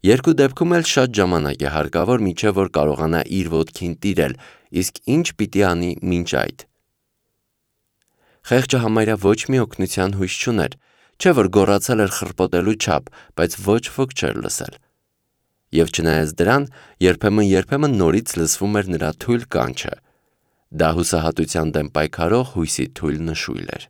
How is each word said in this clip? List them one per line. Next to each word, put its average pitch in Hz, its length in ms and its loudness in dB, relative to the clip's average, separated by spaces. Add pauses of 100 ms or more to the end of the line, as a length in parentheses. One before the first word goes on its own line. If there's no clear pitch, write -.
Երկու 131 300 6
դեպքում 147 400 2
էլ 165 120 2
շատ 127 260 2
ժամանակ 90 480 0
է 71 120 -2
հարկավոր, 82 500 0
մինչև 98 340 0
որ 98 160 0
կարողանա 78 560 0
իր 92 220 -4
ոտքին 82 460 -4
տիրել, 80 400 -2 (340)
իսկ - 380 -4
ինչ 156 220 0
պիտի 101 320 -2
անի 87 380 0
մինչ 87 320 -2
այդ։ - 320 -4 (1800)
Խեղճը 127 340 2
համարյա 110 380 2
ոչ 98 260 2
մի 131 160 0
օգնության 98 560 -2
հույս 92 220 -4
չուներ, 98 400 -2 (420)
չէ՞ 185 120 4
որ 113 180 4
գոռացել 101 520 4
էր 98 100 2
խռպոտելու 92 680 -2
չափ, 78 340 -2 (180)
բայց 85 280 -2
ոչ 104 300 0
ոք 135 280 -6
չէր 60 240 -4
լսել։ - 340 -8 (1000)
Եվ 80 160 4
չնայած 80 420 0
դրան, 110 320 2 (340)
երբեմն-երբեմն 101 960 2
նորից 92 360 2
լսվում 87 440 -2
էր 101 120 0
նրա 85 260 -4
թույլ 120 320 -4
կանչը։ - 480 -4 (800)
Դա 80 180 0
հուսահատության 80 840 0
դեմ 76 180 -2
պայքարող 85 580 0
հույսի 80 420 -4
թույլ 78 320 -4
նշույլ 62 480 -8
էր։ - 200 -12